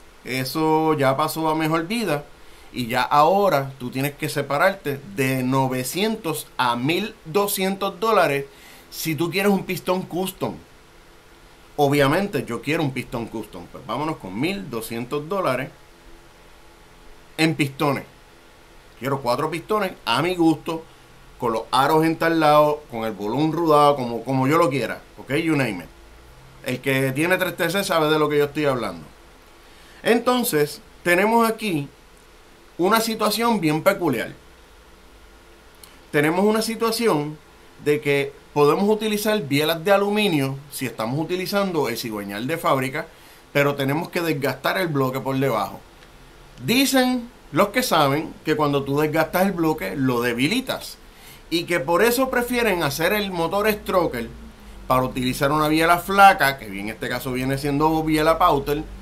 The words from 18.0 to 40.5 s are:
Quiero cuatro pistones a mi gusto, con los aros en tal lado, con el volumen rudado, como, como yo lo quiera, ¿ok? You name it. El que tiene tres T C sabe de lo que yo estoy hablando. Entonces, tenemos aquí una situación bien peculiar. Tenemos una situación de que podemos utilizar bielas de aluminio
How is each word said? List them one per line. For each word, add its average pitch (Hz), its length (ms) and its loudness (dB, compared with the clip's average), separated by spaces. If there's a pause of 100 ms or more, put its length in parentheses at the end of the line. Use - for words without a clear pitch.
Quiero 135 200 -4
cuatro 135 300 -2
pistones 170 440 -4 (120)
a 117 160 2
mi 180 140 0
gusto, 160 500 0 (540)
con 117 140 -2
los 113 180 -2
aros 151 340 4
en 165 120 0
tal 165 220 2
lado, 151 520 6
con 113 120 -6
el 113 100 -2
volumen 117 380 0
rudado, 147 440 6
como, 117 280 -6
como 131 240 0
yo 156 120 4
lo 170 100 4
quiera, 107 320 -4 (160)
¿ok? 104 160 -8
You 160 220 0
name 113 280 0
it. - 60 -18 (720)
El 127 180 -6
que 135 300 0
tiene 160 260 0
tres 180 200 -2
T 175 120 0
C 196 140 0
sabe 160 280 2
de 156 80 4
lo 151 100 2
que 151 80 2
yo 147 80 4
estoy 147 200 -4
hablando. 107 380 -2 (1000)
Entonces, 240 800 2 (200)
tenemos 214 480 4
aquí 196 400 -4 (880)
una 202 220 4
situación 220 600 0
bien 156 220 2
peculiar. 156 520 0 (1800)
Tenemos 160 340 2
una 214 160 2
situación 220 800 -2 (440)
de 147 180 0
que 139 320 0 (200)
podemos 185 340 4
utilizar 214 540 0
bielas 156 420 0
de 196 80 2
aluminio 196 680 2 (140)